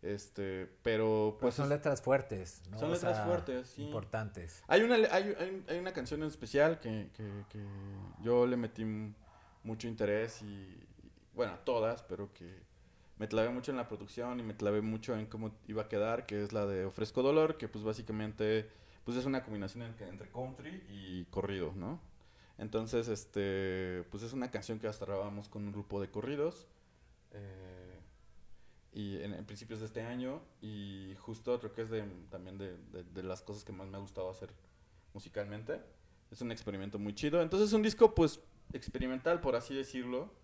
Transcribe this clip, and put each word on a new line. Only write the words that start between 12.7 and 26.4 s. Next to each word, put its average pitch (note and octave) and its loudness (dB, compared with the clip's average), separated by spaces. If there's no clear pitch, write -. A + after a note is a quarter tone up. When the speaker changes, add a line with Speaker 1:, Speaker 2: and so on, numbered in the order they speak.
Speaker 1:
me A2 -2
clavé A2+ 4
mucho B2 -2
en C3 0
la A#2 -2
producción A#2+ -6
y A#2 -4
me G#2+ -4
clavé G#2 4
mucho A2 -2
en G#2+ -4
cómo A2 -6
iba G#2+ -2
a G#2+ -4
quedar, A2+ 2
que G#2 0
es G2+ -4
la G#2 2
de G2 2
Ofrezco G#2+ 0
Dolor, D#3 6
que, A#2 -6
pues, G#2+ -6
básicamente, G#2+ 0
pues, A#2+ -2
es B2+ 0
una C3+ 0
combinación G#2+ -6
entre, A2 -10
entre G2 -12
country C3 -8
y F#2 -6
corrido, F#2 -2
¿no? G2+ -6
Entonces, A2+ 0
este, F#2+ -2
pues, G#2 -6
es A#2 -8
una B2+ -4
canción A2 -4
que A2+ -4
hasta G#2+ -4
grabamos G2+ -4
con G#2 -6
un G2+ -4
grupo G2+ -4
de G2 -2
corridos, C#3+ -2